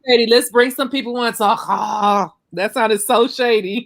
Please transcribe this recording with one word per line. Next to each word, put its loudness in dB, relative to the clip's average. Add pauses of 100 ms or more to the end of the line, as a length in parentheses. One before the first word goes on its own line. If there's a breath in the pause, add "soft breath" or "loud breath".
shady. 4
Let's 2
bring 2
some -4
people -6
on -2
and -4
talk. 0
Ah, -2 (180)
that -4
sounded 0
so 2
shady. -2